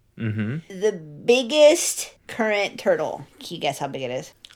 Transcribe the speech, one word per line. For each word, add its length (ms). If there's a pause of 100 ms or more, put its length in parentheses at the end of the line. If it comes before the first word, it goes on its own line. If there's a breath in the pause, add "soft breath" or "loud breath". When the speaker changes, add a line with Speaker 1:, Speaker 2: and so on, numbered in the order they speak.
(160)
Speaker 1:
Mm-hmm. 640
Speaker 2:
The 120
biggest 1200 (160)
current 500
turtle, 480 (140)
can 160
you 40
guess 200
how 80
big 140
it 100
is? 220 (220)